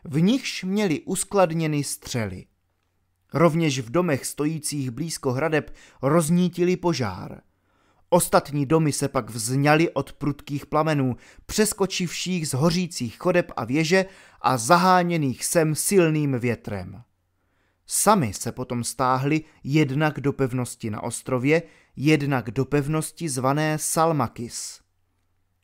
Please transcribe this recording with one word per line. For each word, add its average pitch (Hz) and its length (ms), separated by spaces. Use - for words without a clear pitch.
v 156 180
nichž 226 420
měli 190 380
uskladněny 160 800
střely. 107 640
Rovněž 151 460
v 117 100
domech 156 360
stojících 147 640
blízko 139 400
hradeb 147 440
roznítili 175 760
požár. 123 640
Ostatní 170 560
domy 156 260
se 139 160
pak 123 220
vzňaly 139 600
od - 240
prudkých 143 520
plamenů, 147 500
přeskočivších 185 1040
z - 60
hořících 160 640
chodeb 175 360
a 117 100
věže 160 400
a 127 160
zaháněných 175 880
sem 156 300
silným 156 640
větrem. 104 640
Sami 160 460
se - 180
potom 123 320
stáhli 131 580
jednak 147 560
do 135 140
pevnosti 123 560
na 107 140
ostrově, 131 600
jednak 139 560
do 127 140
pevnosti 151 640
zvané 143 500
Salmakis. 143 1000